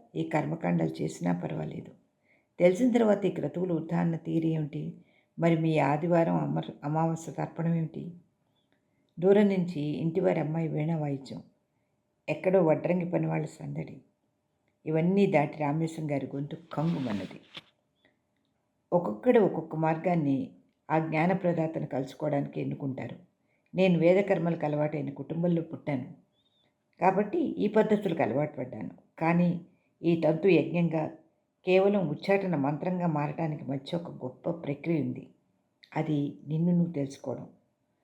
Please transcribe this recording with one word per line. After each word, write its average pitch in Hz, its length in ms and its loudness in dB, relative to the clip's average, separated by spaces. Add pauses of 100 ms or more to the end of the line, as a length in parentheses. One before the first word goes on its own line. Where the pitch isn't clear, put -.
(160)
ఈ 160 120 -4
కర్మకాండాలు 147 720 -2
చేసినా 85 300 -2
పర్వాలేదు. 78 580 -6 (680)
తెలిసిన 185 340 4
తర్వాత 214 320 4
ఈ 180 60 2
క్రతువులు 175 440 -4
వృధా 165 260 -2
అన్న 170 160 0
థియరీ 160 320 -2
ఏమిటి? 156 480 -4 (420)
మరి 165 180 4
మీ 160 220 2
ఆదివారం 165 580 4
అమర్-, 151 360 -2 (120)
అమావాస్య 160 480 -2
తర్పణం 165 420 -4
ఏమిటి?" 160 360 -4 (1080)
దూరం 202 300 6
నుంచి 180 320 0
ఇంటివారి 165 600 0
అమ్మాయి 156 280 -2
వీణ 151 260 -2
వాయిద్యం, 147 480 -6 (880)
ఎక్కడో 180 340 2
వడ్రంగి 170 480 2
పనివాళ్ళ 160 360 -2
సందడి, - 540 -12 (840)
ఇవన్నీ 175 400 4
దాటి 147 320 2
రామేశం 156 520 -2
గారి 135 160 -4
గొంతు 139 300 -8 (160)
కంగుమన్నది. 135 680 -4 (1500)
ఒక్కొక్కడు 214 480 4
ఒక్కొక్క 165 360 0
మార్గాన్ని 160 720 0 (400)
ఆ 156 80 4
జ్ఞానప్రదాతను 160 880 0
కలుసుకోవడానికి 143 760 -4
ఎన్నుకుంటారు. 135 560 -6 (580)
నేను 180 240 4
వేదకర్మలకు 170 680 4
అలవాటైన 147 440 -2
కుటుంబంలో 165 520 -2
పుట్టాను - 520 -6 (840)
కాబట్టి 196 380 2
ఈ 185 300 0
పద్ధతులకు 202 540 2
అలవాటు 131 340 -2
పడ్డాను. 123 340 -10 (280)
కానీ 170 420 2 (420)
ఈ 165 180 2
తంతు 160 280 2
యజ్ఞంగా, 156 580 2 (600)
కేవలం 190 420 4
ఉచ్చాటన 190 480 0
మంత్రంగా 170 500 -2
మారటానికి 147 580 -2
మధ్య 135 320 -6
ఒక 170 140 -6
గొప్ప - 400 -8
ప్రక్రియ 143 520 -4
ఉంది. 127 260 -6 (680)
అది 151 400 -2 (120)
నిన్ను 160 240 0
నువ్వు 175 200 2
తెలుసుకోవడం. 135 560 -8 (540)